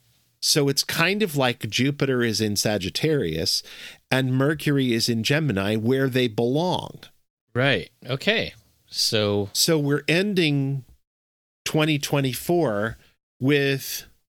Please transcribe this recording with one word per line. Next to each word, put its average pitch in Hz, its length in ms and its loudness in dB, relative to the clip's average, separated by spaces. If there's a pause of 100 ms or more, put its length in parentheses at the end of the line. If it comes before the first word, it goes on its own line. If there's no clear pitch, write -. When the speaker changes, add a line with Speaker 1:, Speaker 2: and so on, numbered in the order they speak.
(420)
Speaker 1:
So 147 260 2
it's 135 160 0
kind 190 400 0
of 156 140 -4
like 123 320 0
Jupiter 131 540 0
is 110 180 0
in 104 160 0
Sagittarius 95 1080 -2 (480)
and 131 220 2
Mercury 139 600 2
is 113 140 0
in 113 160 0
Gemini, 110 540 0
where 131 320 2
they 123 180 2
belong. 123 720 -2 (560)
Speaker 2:
Right. 123 340 0 (160)
Okay. 135 480 -2 (340)
So 104 640 0
Speaker 1:
So 165 260 2
we're 143 280 0
ending 151 760 0 (800)
twenty 156 360 2
twenty-four 135 1000 0 (420)
with 139 680 0 (300)